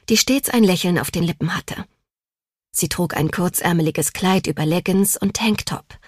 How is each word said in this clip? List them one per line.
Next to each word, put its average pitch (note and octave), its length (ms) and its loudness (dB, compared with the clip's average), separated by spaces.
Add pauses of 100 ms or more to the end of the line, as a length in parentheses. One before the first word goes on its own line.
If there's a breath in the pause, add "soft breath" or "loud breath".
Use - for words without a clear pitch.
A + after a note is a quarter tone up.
die A3 80 4
stets C4+ 320 0
ein A#3 160 4
Lächeln F3+ 340 2
auf - 120 -2
den E3+ 120 -2
Lippen E3+ 340 -2
hatte. - 300 -10 (880)
Sie - 160 -2
trug - 280 -2
ein D3 140 2
kurzärmeliges E3+ 800 0
Kleid F#3 340 0
über D3+ 200 -2
Leggings F#3 500 2
und G3 200 -2
Tanktop. - 480 -2 (240 soft breath)